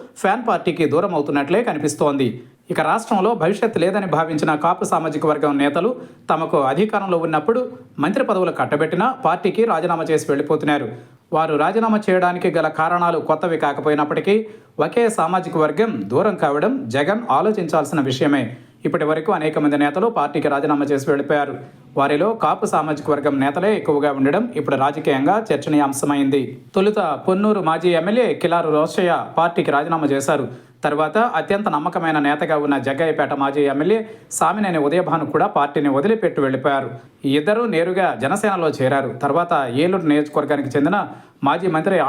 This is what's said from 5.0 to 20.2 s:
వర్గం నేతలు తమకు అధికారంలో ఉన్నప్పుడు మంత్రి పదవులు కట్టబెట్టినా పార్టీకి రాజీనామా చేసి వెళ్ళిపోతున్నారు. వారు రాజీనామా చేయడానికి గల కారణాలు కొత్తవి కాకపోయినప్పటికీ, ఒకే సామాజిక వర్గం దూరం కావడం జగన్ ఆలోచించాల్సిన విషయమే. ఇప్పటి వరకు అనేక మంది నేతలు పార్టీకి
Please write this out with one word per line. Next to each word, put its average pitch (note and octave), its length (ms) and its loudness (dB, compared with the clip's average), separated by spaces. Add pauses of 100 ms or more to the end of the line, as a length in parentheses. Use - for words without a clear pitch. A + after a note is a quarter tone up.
వర్గం D3 320 0
నేతలు E3+ 280 0 (400)
తమకు D#3 280 0 (140)
అధికారంలో G3 540 0
ఉన్నప్పుడు D#3+ 360 0 (420)
మంత్రి A3+ 240 0
పదవులు F#3 300 0
కట్టబెట్టినా D#3 500 0 (160)
పార్టీకి G#3+ 380 0 (100)
రాజీనామా E3 380 -2
చేసి D#3 200 0
వెళ్ళిపోతున్నారు. D3 580 0 (480)
వారు D#3 260 0
రాజీనామా G#3+ 460 2
చేయడానికి F3+ 400 2 (100)
గల D#3 80 2 (140)
కారణాలు E3+ 380 2 (120)
కొత్తవి D#3+ 340 0
కాకపోయినప్పటికీ, D3+ 720 0 (480)
ఒకే A#3 180 2 (160)
సామాజిక E3+ 460 0
వర్గం F3+ 260 0 (220)
దూరం D3 320 2
కావడం D3+ 280 2 (240)
జగన్ F#3+ 240 0 (180)
ఆలోచించాల్సిన E3+ 640 0 (100)
విషయమే. C#3+ 340 0 (420)
ఇప్పటి D3+ 220 -2
వరకు D#3+ 260 0
అనేక D#3 280 0
మంది D3 180 2
నేతలు C#3+ 260 0 (100)
పార్టీకి D3 360 0